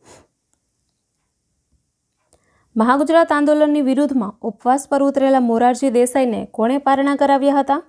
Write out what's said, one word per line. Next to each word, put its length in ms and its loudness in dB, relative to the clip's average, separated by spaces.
મહાગુજરાત 560 2
આંદોલનની 500 0
વિરુદ્ધમાં 600 -2
ઉપવાસ 460 -4
પર 140 0
ઉતરેલા 380 2
મોરારજી 500 0
દેસાઈને 560 0
કોણે 320 -2
પારણા 380 0
કરાવ્યા 440 2
હતા? 280 -2